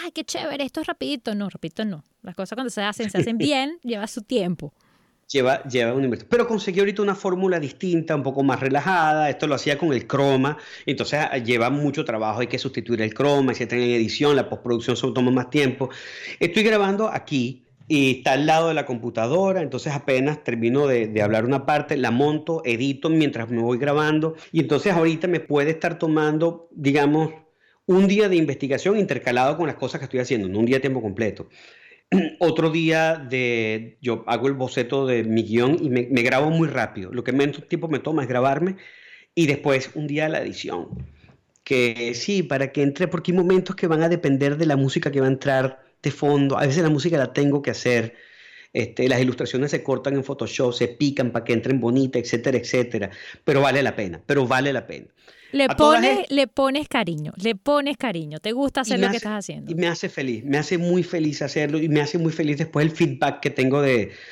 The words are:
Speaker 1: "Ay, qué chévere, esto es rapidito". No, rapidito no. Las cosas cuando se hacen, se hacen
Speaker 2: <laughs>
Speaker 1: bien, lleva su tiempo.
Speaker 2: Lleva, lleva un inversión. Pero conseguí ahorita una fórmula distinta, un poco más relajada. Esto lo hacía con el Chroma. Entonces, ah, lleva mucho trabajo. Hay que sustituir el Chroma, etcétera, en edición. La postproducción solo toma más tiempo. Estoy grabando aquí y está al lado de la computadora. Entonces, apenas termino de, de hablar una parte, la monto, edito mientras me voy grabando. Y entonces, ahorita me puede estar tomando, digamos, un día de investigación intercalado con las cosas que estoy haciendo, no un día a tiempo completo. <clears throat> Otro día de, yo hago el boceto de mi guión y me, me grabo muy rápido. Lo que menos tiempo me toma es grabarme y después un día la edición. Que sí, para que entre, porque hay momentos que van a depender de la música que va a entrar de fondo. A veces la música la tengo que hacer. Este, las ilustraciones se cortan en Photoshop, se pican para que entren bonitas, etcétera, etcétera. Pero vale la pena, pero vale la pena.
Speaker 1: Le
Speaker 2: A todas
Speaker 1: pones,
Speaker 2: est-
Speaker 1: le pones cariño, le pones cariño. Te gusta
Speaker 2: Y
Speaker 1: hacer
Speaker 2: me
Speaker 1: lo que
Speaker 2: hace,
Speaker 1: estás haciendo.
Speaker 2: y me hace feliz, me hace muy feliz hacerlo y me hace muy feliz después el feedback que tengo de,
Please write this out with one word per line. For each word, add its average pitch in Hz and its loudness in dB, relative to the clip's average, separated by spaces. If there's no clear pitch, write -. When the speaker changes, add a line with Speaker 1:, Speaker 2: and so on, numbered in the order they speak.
Speaker 1:
"Ay, 349 -8
qué 320 -8
chévere, 285 -6
esto - -8
es - -8
rapidito". 269 -6
No, 202 -6
rapidito 180 -8
no. 175 -8
Las 185 -16
cosas 196 -8
cuando 254 -4
se 214 -6
hacen, 208 -4
se - -4
hacen 233 0
Speaker 2:
<laughs> 285 2
Speaker 1:
bien, 277 -2
lleva 220 -6
su - -10
tiempo. 180 -2
Speaker 2:
Lleva, 131 2
lleva 120 0
un 135 0
inversión. 123 -2
Pero 240 4
conseguí 202 -2
ahorita 202 2
una 202 0
fórmula 185 0
distinta, 160 -2
un 143 -2
poco 135 0
más 131 2
relajada. 151 2
Esto 135 -4
lo 147 0
hacía 139 0
con 156 0
el 117 -2
Chroma. 139 2
Entonces, 143 -2
ah, 143 -2
lleva 120 2
mucho 143 0
trabajo. 110 -2
Hay 123 -2
que 127 -4
sustituir 117 -4
el 107 -2
Chroma, 139 2
etcétera, 120 -2
en 120 2
edición. 120 2
La 127 0
postproducción 120 -2
solo 127 -2
toma 123 2
más 127 0
tiempo. 131 0
Estoy 170 2
grabando 208 2
aquí 131 -4
y 135 4
está 139 0
al 139 2
lado 160 4
de 160 0
la 147 -2
computadora. 127 0
Entonces, 139 -4
apenas 139 0
termino 120 2
de, 120 2
de 107 0
hablar 110 2
una 135 0
parte, 151 0
la 127 0
monto, 151 0
edito 131 -2
mientras 139 0
me 117 0
voy 120 0
grabando. 151 0
Y 160 0
entonces, 147 0
ahorita 165 2
me 165 0
puede 147 0
estar 165 -4
tomando, 156 0
digamos, 147 2
un 190 6
día 202 4
de 185 4
investigación 143 0
intercalado 131 2
con 165 -2
las 123 -4
cosas 139 -6
que 135 -10
estoy 127 -2
haciendo, 120 -2
no 98 -2
un 117 4
día 131 4
a - -4
tiempo 131 -2
completo. 104 -6
<clears throat> 175 2
Otro 165 2
día 160 2
de, 117 -2
yo 113 -2
hago 117 0
el 139 2
boceto 131 -2
de 120 0
mi 113 0
guión 120 2
y 151 -2
me, 123 0
me 123 2
grabo 131 2
muy 160 2
rápido. 110 -4
Lo 120 -6
que 127 -2
menos 139 0
tiempo 165 -4
me 147 -2
toma 151 -2
es 120 -4
grabarme 139 0
y 165 4
después 139 0
un 151 -6
día 151 -2
la 160 -2
edición. - -8
Que 120 0
sí, 196 -2
para 135 -2
que 147 -2
entre, 143 0
porque 175 -4
hay 180 2
momentos 185 2
que 190 -2
van 160 2
a 165 2
depender 143 2
de 165 0
la 151 2
música 139 0
que 139 0
va 131 4
a 135 4
entrar 135 0
de 143 -2
fondo. 143 2
A 147 2
veces 139 2
la 160 4
música 156 2
la 127 0
tengo 143 2
que 127 -2
hacer. 117 0
Este, 123 0
las 123 2
ilustraciones 131 0
se 143 -2
cortan 139 -2
en 135 0
Photoshop, 123 -2
se 120 0
pican 135 0
para 117 -4
que 123 0
entren 123 0
bonitas, 127 2
etcétera, 123 0
etcétera. 120 -2
Pero 139 2
vale 139 4
la 117 -2
pena, 92 -6
pero 143 2
vale 131 2
la 120 -4
pena. 69 -14
Speaker 1:
Le 277 2
Speaker 2:
A 262 2
todas 302 6
Speaker 1:
pones, 269 2
Speaker 2:
est- - -8
Speaker 1:
le 277 2
pones 277 -2
cariño, 165 -4
le 226 -2
pones 285 -2
cariño. 160 -6
Te 214 -6
gusta 262 -2
Speaker 2:
Y - -
Speaker 1:
hacer 220 0
Speaker 2:
me 196 2
Speaker 1:
lo 196 0
que 233 -2
Speaker 2:
hace, 220 -8
Speaker 1:
estás 214 -4
haciendo. 147 -10
Speaker 2:
y 160 -4
me 170 2
hace 170 -2
feliz, 127 -6
me 143 0
hace 160 -2
muy 175 2
feliz 160 -2
hacerlo 151 -2
y 160 0
me 151 4
hace 147 -2
muy 160 0
feliz 151 -2
después 156 0
el 160 0
feedback 143 0
que 143 -4
tengo 131 2
de, 117 2